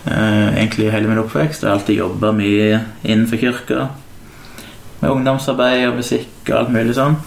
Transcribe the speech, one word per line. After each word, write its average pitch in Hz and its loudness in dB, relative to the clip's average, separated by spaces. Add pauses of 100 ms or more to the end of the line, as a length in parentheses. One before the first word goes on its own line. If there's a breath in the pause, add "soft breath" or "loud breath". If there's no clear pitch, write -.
eh, 107 2 (120)
egentlig 110 0
hele 107 0
min 110 2
oppvekst. 151 -2
Jeg 101 2
har 101 2
alltid 101 0
jobbet 101 0
mye 107 2 (240)
innenfor 110 2
kirka, 123 -2 (1120 loud breath)
med - 0
ungdomsarbeid 127 2
og 120 0
musikk - -2 (220)
og - 4
alt 117 0
mulig 117 2
sånn. 147 2